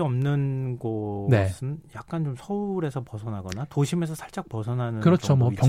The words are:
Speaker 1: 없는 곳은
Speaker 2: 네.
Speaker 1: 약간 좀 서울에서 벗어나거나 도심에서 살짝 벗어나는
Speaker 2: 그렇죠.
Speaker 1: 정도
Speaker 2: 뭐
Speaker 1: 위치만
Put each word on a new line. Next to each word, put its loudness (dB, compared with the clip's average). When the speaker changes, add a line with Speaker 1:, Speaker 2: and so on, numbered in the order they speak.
Speaker 1:
없는 0
곳은 -4
Speaker 2:
네. 2
Speaker 1:
약간 -6
좀 -4
서울에서 -4
벗어나거나 -8
도심에서 0
살짝 -12
벗어나는 -4
Speaker 2:
그렇죠. 4
Speaker 1:
정도 6
Speaker 2:
뭐 4
Speaker 1:
위치만 2